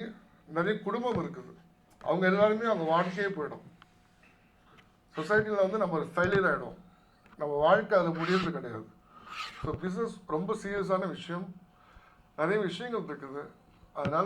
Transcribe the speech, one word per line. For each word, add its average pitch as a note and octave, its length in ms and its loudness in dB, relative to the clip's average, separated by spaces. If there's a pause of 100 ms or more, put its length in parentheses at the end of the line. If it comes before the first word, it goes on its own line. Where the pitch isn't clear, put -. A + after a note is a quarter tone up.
(480)
நிறைய E3+ 320 0
குடும்பம் A#3 420 -2
இருக்குது, - 300 -10 (500)
அவங்க F3+ 260 0
எல்லாருமே G#3+ 380 4
அவங்க G3+ 180 2
வாழ்க்கையே F3+ 460 2
போயிடும். D3 340 -8 (1500)
சொசைட்டில G#3+ 400 2
வந்து F#3+ 220 4
நம்ம F3+ 180 0
ஒரு D#3+ 200 0
ஃபெயிலியர் F#3 340 4
ஆயிடும், B2+ 260 -2 (640)
நம்ம D3 180 -2
வாழ்க்கை G3 440 6
அது E3+ 100 4
முடியறது E3 420 0
கிடையாது. A#2+ 360 -8 (720)
So, D#3 140 -4
பிசினஸ் F#3 400 -4 (120)
ரொம்ப F3 260 -2
சீரியஸான F#3+ 560 -2
விஷயம், E3+ 360 -6 (920)
நிறைய F3 240 0
விஷயங்கள் G3+ 480 -6
இருக்குது. C#3+ 360 -10 (480)
அதனால D3 320 0